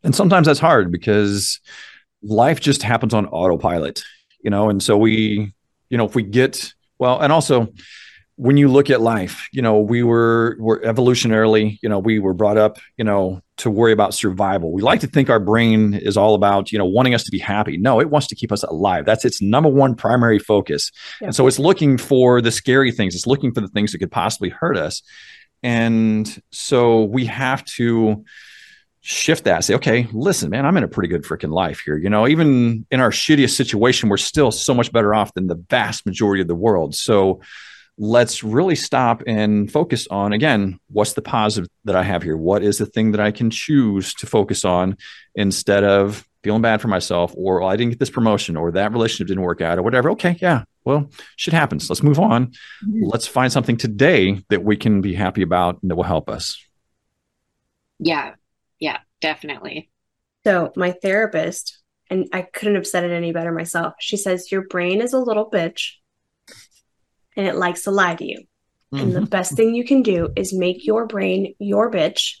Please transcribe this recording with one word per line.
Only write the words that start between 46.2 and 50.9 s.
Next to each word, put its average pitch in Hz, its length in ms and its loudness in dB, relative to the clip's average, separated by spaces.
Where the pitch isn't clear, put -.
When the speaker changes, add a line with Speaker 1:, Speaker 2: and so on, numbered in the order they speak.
Speaker 1:
feeling 107 200 0
bad 110 180 2
for 120 80 -4
myself, 87 480 -2
or, 92 240 0
"Well, 95 80 -2
I 98 80 0
didn't 117 160 0
get 120 80 -8
this - 100 0
promotion, 104 460 0
or 85 160 -2
that 104 200 -2
relationship 110 360 -2
didn't 95 160 -4
work 87 180 -4
out," 85 160 -2
or 90 40 -2
whatever. 127 280 2
Okay, 180 320 -2
yeah, 160 220 0
well, 143 260 -2